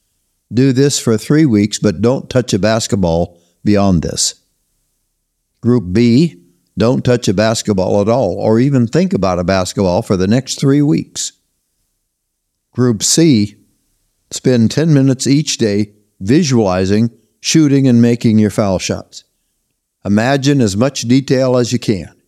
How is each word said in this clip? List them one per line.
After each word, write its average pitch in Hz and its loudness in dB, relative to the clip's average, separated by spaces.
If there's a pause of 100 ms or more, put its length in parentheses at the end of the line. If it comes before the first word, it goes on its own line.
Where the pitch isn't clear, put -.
(520)
Do 127 2
this 139 0
for 113 0
three 151 0
weeks, 104 0
but 98 -2
don't 127 0
touch - -2
a 104 0
basketball 92 -2 (240)
beyond 98 2
this. - -6 (1300)
Group 113 0
B, 120 2 (400)
don't 127 0
touch 123 0
a 101 2
basketball 104 0
at 104 0
all, 117 0
or 110 0
even 131 0
think 175 -2
about 92 -2
a 90 -4
basketball 92 -2
for 98 -2
the 92 0
next 123 -2
three 143 2
weeks. - -4 (1400)
Group 120 0
C, 135 2 (760)
spend 117 0
ten 160 0
minutes 135 0
each 139 0
day 104 -2 (300)
visualizing, 110 0 (300)
shooting, 139 2
and 117 4
making 117 2
your 107 2
foul 98 -2
shots. - -10 (800)
Imagine 131 0
as 101 0
much 131 -2
detail 127 0
as 120 -2
you 117 -2
can. 87 -6 (140)